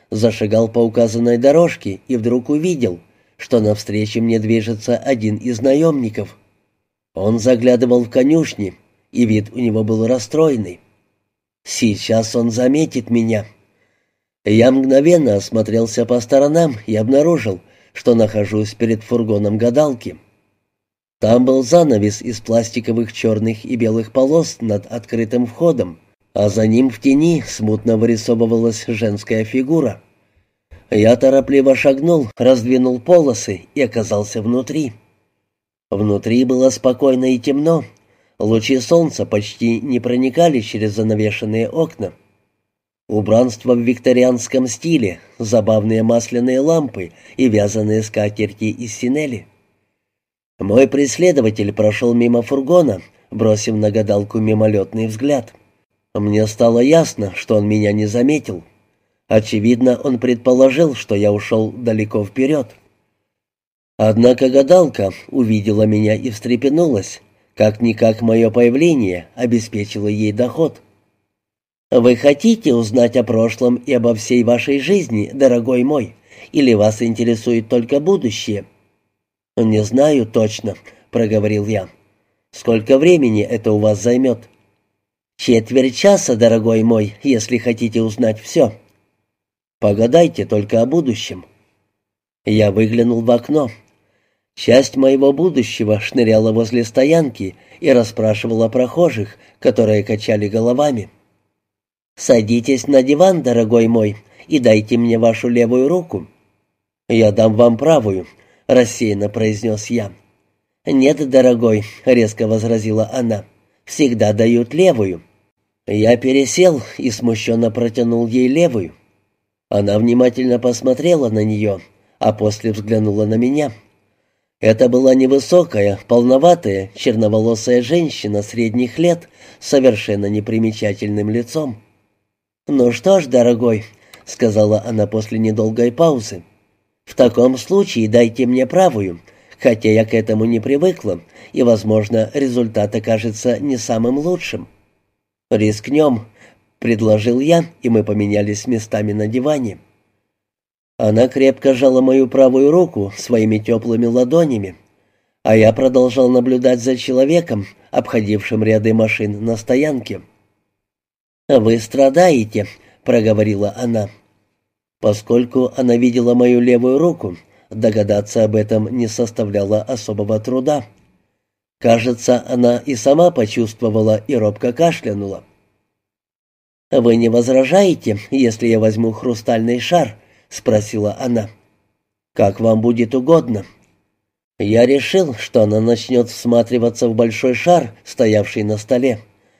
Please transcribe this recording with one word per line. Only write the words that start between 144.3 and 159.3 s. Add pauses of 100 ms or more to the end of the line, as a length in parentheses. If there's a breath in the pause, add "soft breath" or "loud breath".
«Рискнем», — (520 soft breath)
предложил
я, (160)
и
мы
поменялись
местами
на
диване. (1200)
Она
крепко
сжала
мою
правую
руку
своими
теплыми
ладонями, (680)
а
я
продолжал
наблюдать
за
человеком, (260 soft breath)
обходившим
ряды
машин